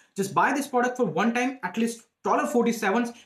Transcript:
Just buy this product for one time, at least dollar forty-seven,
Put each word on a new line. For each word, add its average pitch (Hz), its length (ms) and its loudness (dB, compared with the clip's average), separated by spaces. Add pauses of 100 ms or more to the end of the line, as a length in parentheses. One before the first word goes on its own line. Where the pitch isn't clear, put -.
(140)
Just 196 200 -4
buy 269 180 4
this 277 140 -2
product 247 320 0
for 240 80 2
one 190 260 0
time, 254 300 -2
at 185 160 -6
least 226 240 -2 (200)
dollar 247 240 0
forty-seven, 226 680 0 (120)